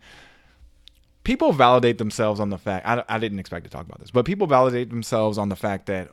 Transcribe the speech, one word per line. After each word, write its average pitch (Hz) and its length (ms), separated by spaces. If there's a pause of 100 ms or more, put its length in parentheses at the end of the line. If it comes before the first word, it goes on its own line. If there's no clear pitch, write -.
(1200)
people 269 280
validate 123 460
themselves 107 420
on 101 100
the 95 80
fact, 95 280
I, 120 220
I 113 100
didn't 104 200
expect 85 260
to - 60
talk - 160
about - 140
this, - 100
but 123 160
people 196 200
validate 127 440
themselves 110 480
on 101 100
the 95 80
fact 98 300
that, 92 260